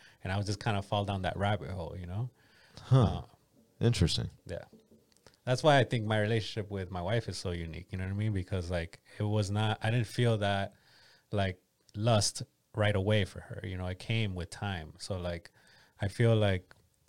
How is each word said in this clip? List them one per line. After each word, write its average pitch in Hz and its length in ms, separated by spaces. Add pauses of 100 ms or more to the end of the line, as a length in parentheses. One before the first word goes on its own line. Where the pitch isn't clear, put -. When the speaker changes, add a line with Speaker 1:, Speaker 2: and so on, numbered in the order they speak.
(240)
Speaker 1:
and 101 80
I 98 40
would 104 100
just 104 180
kinda 104 180
fall 104 220
down 98 180
that 87 140
rabbit 101 340
hole, 92 260
you 92 100
know? 101 220 (540)
Speaker 2:
Huh. 131 220
Speaker 1:
Uh, 82 180 (580)
Speaker 2:
Interesting. - 500 (160)
Speaker 1:
Yeah. - 180 (800)
That's 123 180
why 147 160
I 123 60
think 110 220
my 110 140
relationship 107 520
with 92 180
my 90 120
wife 110 260
is 92 100
so 90 140
unique, 82 400
you 92 60
know 92 60
what 95 60
I 98 60
mean? 107 160
Because, 92 360
like, 87 300 (220)
it - 20
was 104 280
not, 107 300
I 110 120
didn't 120 160
feel 117 300
that, 101 340 (580)
like, 98 300 (340)
lust 107 480 (320)
right 104 220
away 101 300
for - 160
her, - 200
you 95 140
know? 90 100
It 92 140
came 110 340
with 87 160
time. 87 480
So, 95 200
like, 87 340 (480)
I 98 80
feel 117 260
like, 101 400 (340)